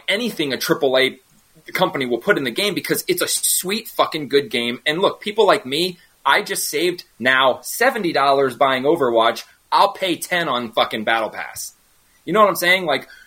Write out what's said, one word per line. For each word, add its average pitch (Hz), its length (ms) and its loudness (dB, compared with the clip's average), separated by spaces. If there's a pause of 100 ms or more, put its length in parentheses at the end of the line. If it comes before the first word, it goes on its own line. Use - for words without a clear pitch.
anything 185 440 -2
a 117 60 -4
triple 135 400 2
A 131 200 2 (540)
company 160 320 0
will 120 140 -2
put 190 180 0
in 143 80 -4
the 123 60 -4
game 190 240 -2
because 147 340 -4
it's 170 140 0
a 143 60 -4
sweet - 600 -2
fucking 151 400 -2
good 131 220 0
game. 120 340 -4
And 156 160 -2
look, 214 200 0
people 208 260 0
like 160 180 4
me, 170 340 -4 (280)
I 156 160 4
just 190 260 -6
saved 170 360 -4 (140)
now 131 440 2
seventy 233 500 -2
dollars 139 440 2
buying 131 280 2
Overwatch. 120 600 2 (280)
I'll 190 200 4
pay 180 240 -4
ten 170 320 -4
on 120 240 -4
fucking 117 320 0
Battle 113 260 0
Pass. - 420 -12 (520)
You 156 80 -6
know 214 80 4
what 208 80 6
I'm 180 80 0
saying? 180 300 2
Like, 143 220 -2 (180)